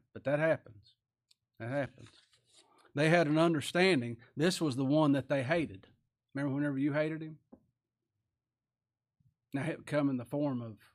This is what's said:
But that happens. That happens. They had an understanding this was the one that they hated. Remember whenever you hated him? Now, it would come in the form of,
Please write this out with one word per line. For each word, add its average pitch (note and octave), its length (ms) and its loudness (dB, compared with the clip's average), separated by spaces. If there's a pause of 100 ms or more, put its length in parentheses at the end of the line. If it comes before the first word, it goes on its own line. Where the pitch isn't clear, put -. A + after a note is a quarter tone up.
(140)
But G#2+ 100 -16
that D3 160 0
happens. D3+ 560 -2 (640)
That A#2 100 -8
happens. C3+ 380 -8 (880)
They D3+ 140 2
had E3+ 180 4
an D3+ 100 2
understanding D#3+ 800 2 (220)
this F3+ 240 0
was C#3+ 160 -2
the C3+ 80 0
one D3 260 4
that C#3 160 0
they C#3 160 0
hated. B2 440 -4 (460)
Remember C#3 220 -4
whenever C#3+ 220 -2
you C#3 160 -2
hated D#3 280 -2
him? D#3 180 -14 (2250)
Now, C#3 100 -4
it D3+ 140 -4
would - 80 -18
come C#3+ 240 0
in C3 80 -4
the A#2 80 -6
form C#3+ 360 -4
of, A2+ 160 -12 (180)